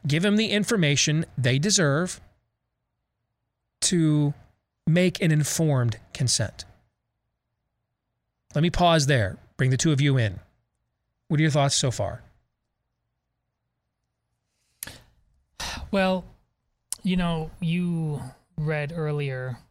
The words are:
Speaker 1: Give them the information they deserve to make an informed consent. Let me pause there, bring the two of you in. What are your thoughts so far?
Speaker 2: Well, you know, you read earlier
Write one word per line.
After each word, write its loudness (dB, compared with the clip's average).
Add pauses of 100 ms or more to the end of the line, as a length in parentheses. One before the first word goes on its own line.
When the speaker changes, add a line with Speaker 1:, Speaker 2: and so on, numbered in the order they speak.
Speaker 1:
Give 0
them 2
the 2
information 0 (140)
they 0
deserve 0 (1600)
to 2 (520)
make 2
an 4
informed 0 (160)
consent. -4 (1900)
Let 0
me 2
pause 4
there, 0 (180)
bring 0
the 0
two 2
of 2
you 2
in. -2 (880)
What 0
are 4
your 4
thoughts 2
so 0
far? -6 (3750)
Speaker 2:
Well, 0 (760)
you 0
know, 0
you -2 (380)
read -4
earlier -4 (140)